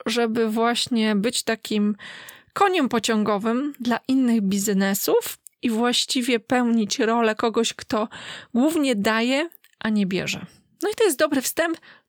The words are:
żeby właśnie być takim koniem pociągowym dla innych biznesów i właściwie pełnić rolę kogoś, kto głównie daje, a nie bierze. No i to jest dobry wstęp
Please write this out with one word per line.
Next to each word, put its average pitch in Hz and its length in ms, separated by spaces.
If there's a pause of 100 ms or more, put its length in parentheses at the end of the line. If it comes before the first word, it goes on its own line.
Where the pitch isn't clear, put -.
żeby 226 440
właśnie 226 640
być 208 280
takim 214 520 (580)
koniem 370 360
pociągowym 226 880
dla 240 280
innych 247 340
biznesów 196 960 (240)
i 254 80
właściwie 240 680
pełnić 233 600
rolę 226 360
kogoś, 233 380
kto - 340 (460)
głównie 277 420
daje, 233 540 (300)
a 220 100
nie 208 160
bierze. 180 400 (380)
No 381 60
i 427 60
to 466 80
jest 330 160
dobry 294 220
wstęp 330 360 (320)